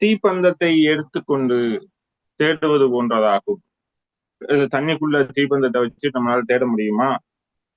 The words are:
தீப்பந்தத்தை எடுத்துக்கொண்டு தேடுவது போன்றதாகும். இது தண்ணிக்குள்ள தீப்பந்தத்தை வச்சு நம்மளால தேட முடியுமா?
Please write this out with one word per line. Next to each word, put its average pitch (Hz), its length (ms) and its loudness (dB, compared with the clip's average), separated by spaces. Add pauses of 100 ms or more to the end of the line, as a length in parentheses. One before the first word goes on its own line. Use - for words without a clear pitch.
தீப்பந்தத்தை 180 760 2
எடுத்துக்கொண்டு 135 1080 -2 (540)
தேடுவது 151 460 2
போன்றதாகும். 110 720 0 (760)
இது 139 300 0
தண்ணிக்குள்ள 147 640 -2
தீப்பந்தத்தை 135 460 0
வச்சு 123 300 -4
நம்மளால 123 320 -2
தேட 123 240 0
முடியுமா? 113 520 0 (600)